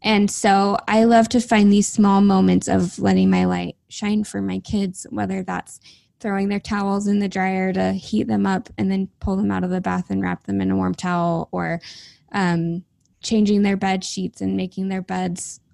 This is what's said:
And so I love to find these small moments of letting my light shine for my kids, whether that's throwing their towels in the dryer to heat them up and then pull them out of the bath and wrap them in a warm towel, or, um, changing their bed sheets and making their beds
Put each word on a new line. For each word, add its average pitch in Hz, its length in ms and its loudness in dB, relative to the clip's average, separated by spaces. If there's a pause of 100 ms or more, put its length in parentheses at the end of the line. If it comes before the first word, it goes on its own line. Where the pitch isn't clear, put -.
And 202 280 2
so 196 480 2 (120)
I 220 160 4
love 226 240 6
to 247 100 2
find 208 320 4
these 202 160 4
small 196 320 4
moments 190 480 4
of 185 320 0
letting 190 300 4
my 185 160 4
light 180 320 -4 (100)
shine 208 380 -2
for 202 160 -8
my 190 180 -4
kids, 196 500 -6
whether 190 320 -4
that's 185 380 -10 (400)
throwing 196 300 -2
their 202 100 -2
towels 202 480 -2
in 202 120 2
the 202 100 -2
dryer 190 420 -2
to 185 220 -2
heat 208 340 -4
them 202 180 0
up 190 320 -2
and 190 140 -2
then 190 160 -2 (140)
pull 190 160 -2
them 202 140 0
out 185 120 -2
of 180 60 -4
the 185 120 -2
bath 185 280 -4
and 196 120 -2
wrap 180 220 -4
them 196 180 -4
in 185 80 0
a 190 60 0
warm 185 200 0
towel, 170 580 -2
or, 170 260 -4 (540)
um, 170 500 -2 (400)
changing 208 380 2
their 196 160 2
bed 190 260 -2
sheets - 380 -8
and 190 160 -2
making 190 320 -6
their 190 120 -4
beds 185 600 -8 (120)